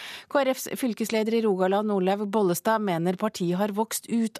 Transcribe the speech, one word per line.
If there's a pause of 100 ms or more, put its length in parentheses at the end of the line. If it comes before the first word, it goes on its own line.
(280)
K
R
Fs
fylkesleder
i
Rogaland,
Olaug
Bollestad,
mener
partiet
har
vokst
ut